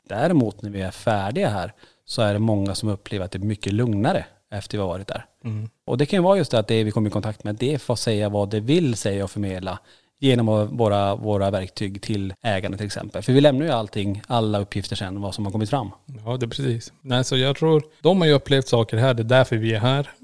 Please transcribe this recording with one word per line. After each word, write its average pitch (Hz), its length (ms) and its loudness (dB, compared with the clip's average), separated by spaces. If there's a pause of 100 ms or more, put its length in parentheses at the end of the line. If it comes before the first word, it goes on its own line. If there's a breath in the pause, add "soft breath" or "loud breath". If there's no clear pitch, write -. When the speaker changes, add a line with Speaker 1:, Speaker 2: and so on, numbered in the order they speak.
Speaker 1:
Däremot 120 540 0
när 104 80 -8
vi 101 100 -6
är 92 100 -4
färdiga 110 580 -2
här 98 240 -4 (320 soft breath)
så - 180 -4
är 104 100 4
det 104 60 0
många 104 360 0
som 107 140 -4
upplever 98 360 -6
att 90 60 -8
det 95 80 -6
är - 20 -8
mycket 101 320 -4
lugnare 110 520 0 (280)
efter 104 260 -8
vi 101 40 -2
har 95 60 -2
varit 92 200 -8
där. - 160 -10 (200)
Speaker 2:
Mm. 110 240 -6 (180)
Speaker 1:
Och 123 120 -2
det 143 80 2
kan 202 120 2
ju 175 40 4
vara 196 160 6
just 151 120 0
det 120 80 4
att 107 100 0
det 113 160 4
vi 107 60 0
kommer 107 200 0
i - 20 -4
kontakt 104 320 -4
med, 107 100 -4
det 131 280 -2
får 120 140 -2
säga 104 320 0
vad 101 220 0
det 107 100 0
vill 131 360 2
säga 98 280 -2
och 92 60 -4
förmedla 95 480 -6 (440 soft breath)
genom 120 260 4
att 107 240 2
våra, 101 440 2
våra 104 340 0
verktyg 98 520 -6
till 98 400 -4
ägarna 98 340 -2
till 104 100 -6
exempel. 98 360 -8
För 127 100 0
vi 135 80 6
lämnar 143 260 4
ju 160 60 0
allting, 104 540 -4
alla 110 340 0
uppgifter - 360 -6
sen, 98 240 -8
vad 101 140 -8
som 107 100 -6
har 98 80 -6
kommit 107 180 -2
fram. 127 200 -2 (340)
Speaker 2:
Ja, 120 120 -4
det 127 100 -4
är - 20 -4
precis. 120 440 -6 (100)
Nej, 127 220 0
så 131 120 -2
jag 135 200 0
tror, 160 260 4 (180 soft breath)
de 180 200 4
har 160 80 6
ju 147 60 8
upplevt 135 340 2
saker 117 280 2
här, 127 180 4
det 117 80 -2
är - 20 -4
därför 127 320 4
vi 113 180 0
är 110 40 0
här. 131 320 0 (140)